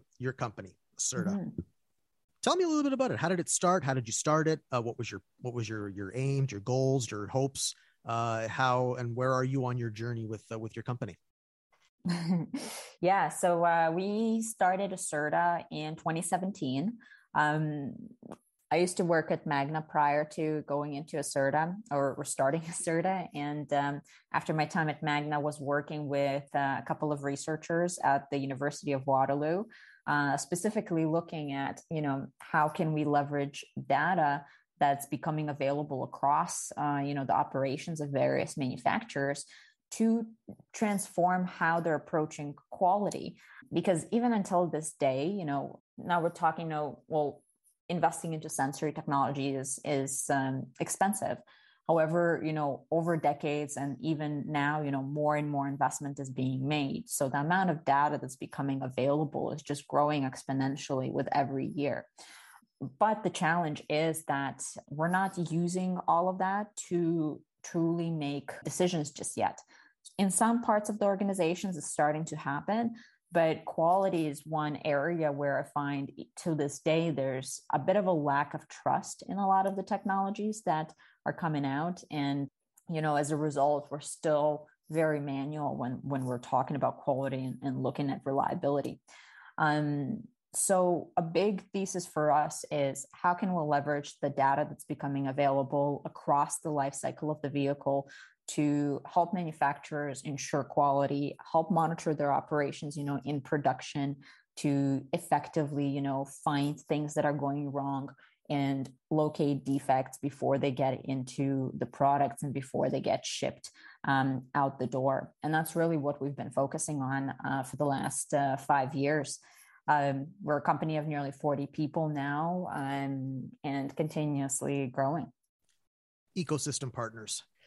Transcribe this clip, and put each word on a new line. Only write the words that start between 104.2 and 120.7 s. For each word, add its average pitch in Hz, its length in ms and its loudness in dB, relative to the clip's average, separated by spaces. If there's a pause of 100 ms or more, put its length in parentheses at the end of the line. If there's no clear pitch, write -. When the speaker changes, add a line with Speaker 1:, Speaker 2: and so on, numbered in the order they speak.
Speaker 2:
to 139 460 2 (100)
effectively, 143 760 0
you 139 140 0
know, 139 260 -2 (160)
find 147 380 2
things 151 340 -2
that 151 100 4
are 147 80 4
going 143 380 -2
wrong 139 380 -4 (400)
and 139 400 0 (200)
locate 151 560 2
defects 135 520 0
before 135 400 0
they 139 120 2
get 131 360 0
into 135 720 -2
the - 80 -2
products 139 580 2
and 139 100 -4
before 139 360 -2
they 135 100 0
get - 260 -2
shipped, - 460 -6 (320)
um, 135 400 2 (100)
out 139 240 2
the 127 80 -2
door. 135 460 0 (100)
And 156 120 -2
that's 160 220 0
really 165 220 2
what 143 240 -2
we've 139 140 -2
been 127 160 -8
focusing 139 500 -2
on, 135 320 -2 (140)
uh, 135 160 0
for - 140 -10
the 147 80 0
last, - 480 -2
uh, 139 240 2
five 139 360 2
years. 143 460 0 (480)
Um, 143 400 2 (140)
we're 147 160 2
a 139 40 0
company 156 360 0